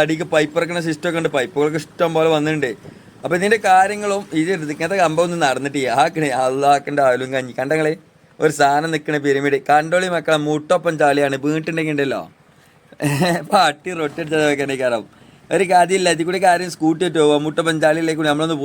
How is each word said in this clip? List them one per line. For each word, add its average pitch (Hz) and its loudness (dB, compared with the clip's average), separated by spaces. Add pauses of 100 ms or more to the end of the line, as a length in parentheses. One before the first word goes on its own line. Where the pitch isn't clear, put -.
അടിക്ക് 160 -2
പൈപ്പ് 156 0
ഇറക്കുന്ന 170 -4
സിസ്റ്റം 160 -4
ഒക്കെ 165 -2
ഉണ്ട്. 160 -2
പൈപ്പുകളൊക്കെ 147 -2
ഇഷ്ടം 165 -2
പോലെ 160 4
വന്നിട്ടുണ്ട്. 151 -2 (520)
അപ്പോൾ 139 -2
ഇതിൻ്റെ 208 2
കാര്യങ്ങളും 202 2 (200)
ഇത് 165 -2 (220)
ഇങ്ങനത്തെ 165 -2
സംഭവം 160 2
ഒന്നും 170 -4
നടന്നിട്ട് 135 -2 (220)
ആക്കണേ 156 0 (140)
അള്ളാക്കൻ്റെ 139 2
ആയാലും 127 0
കഞ്ഞി 127 -6
കണ്ടങ്ങളെ 156 0 (500)
ഒരു 156 4
സാധനം 147 2
നിൽക്കണ 151 -2
പിരമിഡ് 139 2 (120)
കണ്ടോളി 160 2
മക്കളെ. 156 0
മുട്ടൊപ്പം 156 0 (100)
ചാളിയാണ് 143 2
വീണിട്ടുണ്ടെങ്കിൽ 156 -2
ഉണ്ടല്ലോ 131 -2 (800)
<laughs> 151 -2
പട്ടി 180 2 (100)
റൊട്ടി 156 -6
അടിച്ചതൊക്കെ 147 0
കാരണം 117 -2 (480)
ഒരു 175 2 (100)
കഥയില്ല. 180 4
ഇതിൽ 160 -2
കൂടി 180 -2
കാര്യം 175 2
സ്കൂട്ടി 165 0
ഇട്ട് 160 -2
പോവാം, 147 4
മുട്ടൊപ്പം 160 -2
ചാളിയിലേക്ക് 160 0
കൂടി 156 0
നമ്മളൊന്ന് 156 -2